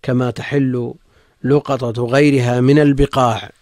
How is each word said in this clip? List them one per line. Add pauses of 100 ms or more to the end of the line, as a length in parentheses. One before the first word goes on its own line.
كما
تحل (500)
لقطة
غيرها
من
البقاع. (100)